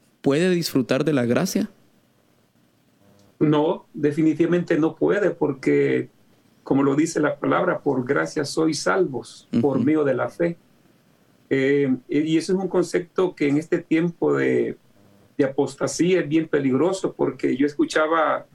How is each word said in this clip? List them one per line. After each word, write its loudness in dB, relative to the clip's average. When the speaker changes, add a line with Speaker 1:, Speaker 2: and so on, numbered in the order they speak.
Speaker 1:
¿puede 2
disfrutar 0
de 0
la 2
gracia? 0
Speaker 2:
No, 0
definitivamente 0
no 0
puede, 0
porque, 0
como 2
lo 2
dice 0
la 0
palabra, 0
"por -2
gracia -2
sois -2
salvos", -4
por 2
Speaker 1:
Ujú. 0
Speaker 2:
medio 2
de 2
la -4
fe. -4
Eh, 2
y 0
eso 0
es 2
un -4
concepto -2
que -2
en 2
este -2
tiempo 0
de, 0
de 2
apostasía 0
es -4
bien 0
peligroso, 0
porque -2
yo 2
escuchaba 0